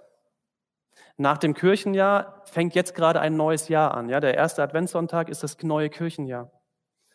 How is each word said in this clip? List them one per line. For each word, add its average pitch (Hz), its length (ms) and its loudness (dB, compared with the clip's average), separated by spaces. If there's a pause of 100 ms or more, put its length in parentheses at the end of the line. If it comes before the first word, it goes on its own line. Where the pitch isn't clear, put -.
(1160)
Nach 143 200 2
dem 151 160 2
Kirchenjahr 196 920 0
fängt 170 280 -2
jetzt 180 220 0
gerade 165 240 4
ein 156 180 0
neues 156 300 0
Jahr 156 260 2
an. 117 160 -6
Ja, 135 100 0
der 139 140 2
erste 156 300 0
Adventssonntag 165 640 -2
ist 151 140 -10
das - 180 -10
neue 151 300 -2
Kirchenjahr. 131 600 -8 (640)